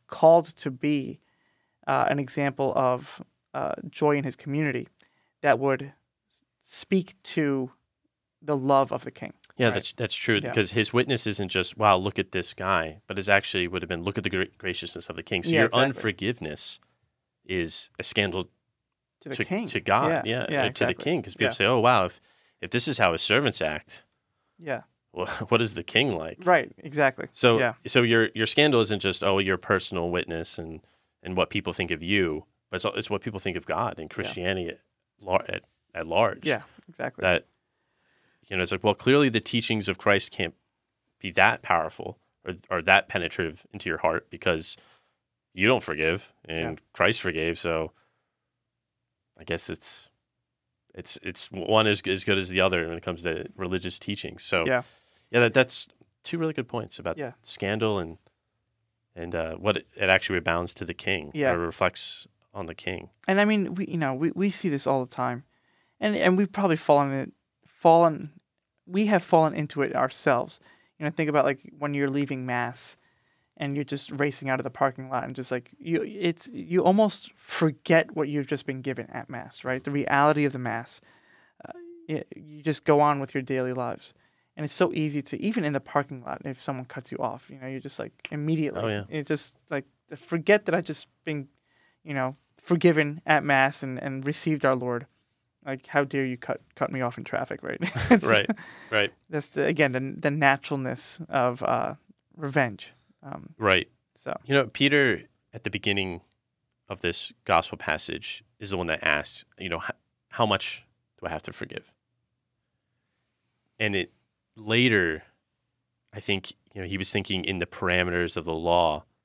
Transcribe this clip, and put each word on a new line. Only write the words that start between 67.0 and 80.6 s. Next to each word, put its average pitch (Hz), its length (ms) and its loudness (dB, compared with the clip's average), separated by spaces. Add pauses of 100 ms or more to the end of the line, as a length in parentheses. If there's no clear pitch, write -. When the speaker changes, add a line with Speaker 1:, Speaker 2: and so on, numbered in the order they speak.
Speaker 1:
in, 135 200 -4 (340)
fallen, 165 640 4 (560)
we 196 200 0
have 202 180 4
fallen 160 300 4
into 147 280 -2
it - 140 -2
ourselves. 127 640 0 (380)
You 156 60 -6
know, 147 60 -2
think 156 180 -2
about, 147 160 6
like, - 340 -2
when 143 160 -2
you're 143 160 2
leaving 135 360 -2
mass 123 500 -4 (600)
and 139 180 -4
you're 143 100 -2
just 139 280 -8
racing 139 360 -2
out 131 120 0
of 123 40 -4
the 131 60 -6
parking 131 380 -2
lot 131 160 -4
and 131 100 -8
just, 131 160 -10
like, 123 280 -4
you, 165 280 -2
it's, 180 460 -4
you 170 320 0
almost 202 520 2
forget 160 800 0
what 147 140 -2
you've 147 180 -2
just - 200 -4
been 131 160 -6
given 131 280 -6
at 117 180 -10
mass, - 360 -12
right? 127 180 -4
The 143 80 -6
reality 147 540 4
of 135 80 0
the 135 60 -6
mass. 117 420 -6 (640)